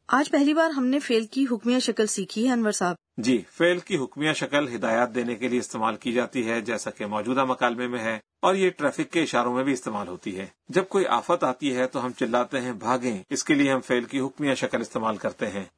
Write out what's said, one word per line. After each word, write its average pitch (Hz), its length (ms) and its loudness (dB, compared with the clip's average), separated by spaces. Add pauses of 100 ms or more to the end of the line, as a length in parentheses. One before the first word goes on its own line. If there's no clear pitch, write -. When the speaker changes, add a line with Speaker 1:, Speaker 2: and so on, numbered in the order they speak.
Speaker 1:
آج 277 220 2
پہلی 294 240 4
بار 320 160 2
ہم 269 160 0
نے 262 120 2
فعل 226 280 0
کی 269 240 0
حکمیہ 240 280 2
شکل 220 280 2
سیکھی 214 420 -2
ہے، 262 40 4
انور 226 200 2
صاحب۔ 180 240 0 (200)
Speaker 2:
جی، 214 340 2
فعل 175 280 4
کی 175 180 -2
حکمیہ 143 360 -2
شکل 139 420 0
ہدایات 113 400 0
دینے 120 200 -2
کے 117 140 -2
لیے 123 100 2
استعمال 110 380 -2
کی 120 160 -4
جاتی 117 380 0
ہے، 117 100 0
جیسا 110 300 -4
کہ 107 160 -8
موجودہ 110 380 0
مکالمے 123 420 0
میں 123 120 -4
ہے، 110 200 -2 (220)
اور 185 140 4
یہ 185 160 2
ٹریفک 147 420 -2
کے 165 100 2
اشاروں 123 320 0
میں 131 100 0
بھی 139 80 2
استعمال 107 360 -4
ہوتی 92 300 -8
ہے۔ 95 80 -8 (220)
جب 185 200 0
کوئی 196 180 2
آفت 175 380 2
آتی 131 320 0
ہے 127 100 2
تو 127 200 -4
ہم 123 60 -4
چلاتے 123 480 0
ہیں، 123 120 -4
"بھاگیں۔" 117 580 -2
اس 139 140 -2
کے 156 100 4
لیے 139 180 4
ہم 131 80 2
فعل 123 240 0
کی 135 160 -4
حکمیہ 135 340 -2
شکل 123 260 -2
استعمال 113 360 -2
کرتے 104 340 -4
ہیں۔ 95 140 -6 (140)